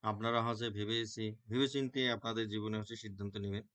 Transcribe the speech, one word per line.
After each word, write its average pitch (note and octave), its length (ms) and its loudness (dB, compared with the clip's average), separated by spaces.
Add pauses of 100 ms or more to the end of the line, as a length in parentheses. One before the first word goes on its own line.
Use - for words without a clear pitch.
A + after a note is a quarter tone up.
আপনারা A2 360 2
হচ্ছে A#2 300 0
ভেবেছি-, G#2+ 640 0 (120)
ভেবেচিন্তে C3 540 2 (100)
আপনাদের A2+ 380 0
জীবনে G#2+ 280 -2
হচ্ছে G#2+ 200 -4
সিদ্ধান্ত G2+ 400 -8
নেবেন G2+ 280 -4 (100)